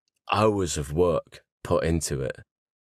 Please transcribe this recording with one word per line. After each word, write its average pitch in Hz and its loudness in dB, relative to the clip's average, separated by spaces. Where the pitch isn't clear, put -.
hours 101 2
of 73 -6
work 85 0
put - 0
into 78 0
it - -6